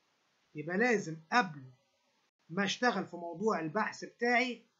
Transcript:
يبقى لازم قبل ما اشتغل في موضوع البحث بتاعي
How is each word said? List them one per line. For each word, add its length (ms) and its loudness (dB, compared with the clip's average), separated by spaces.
يبقى 240 -4
لازم 380 2
قبل 300 2
ما 140 0
اشتغل 420 0
في 100 -12
موضوع 440 0
البحث 440 -2
بتاعي 600 0